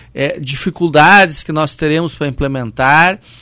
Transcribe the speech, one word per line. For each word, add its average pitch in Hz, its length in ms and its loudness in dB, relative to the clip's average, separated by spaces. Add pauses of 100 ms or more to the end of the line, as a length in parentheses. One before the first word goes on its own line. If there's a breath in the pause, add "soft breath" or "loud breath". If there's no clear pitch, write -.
(140)
é, 139 260 -4
dificuldades 160 1040 2
que - 80 -10
nós 156 240 -4
teremos 156 400 -4
pra 147 120 -6
implementar 135 920 0 (220 loud breath)